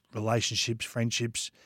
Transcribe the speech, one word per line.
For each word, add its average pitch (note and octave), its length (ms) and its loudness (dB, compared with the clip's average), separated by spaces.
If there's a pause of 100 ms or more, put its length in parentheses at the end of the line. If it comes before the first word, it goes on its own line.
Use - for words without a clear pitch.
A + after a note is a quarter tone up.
(160)
relationships, A2+ 720 0
friendships, A#2 640 -2 (160)